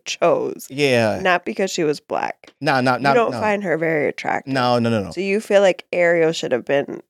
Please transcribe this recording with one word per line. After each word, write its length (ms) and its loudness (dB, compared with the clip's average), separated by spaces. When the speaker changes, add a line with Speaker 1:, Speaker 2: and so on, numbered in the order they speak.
Speaker 1:
chose. 640 0
Speaker 2:
Yeah. 540 2
Speaker 1:
Not 220 0
because 260 -4
she 140 -2
was 160 -2
black. 580 -6
Speaker 2:
Nah, 220 2
nah, 160 2
nah, 140 0
Speaker 1:
You 40 4
don't 160 2
Speaker 2:
nah. 80 -6
Speaker 1:
find 240 -2
her 140 -2
very 320 0
attractive. 440 -6
Speaker 2:
No, 240 2
no, 120 2
no, 160 0
no. 60 -12
Speaker 1:
So 100 -8
you 180 0
feel 220 2
like 320 2
Ariel 400 2
should 180 -4
have 140 -2
been, 440 -2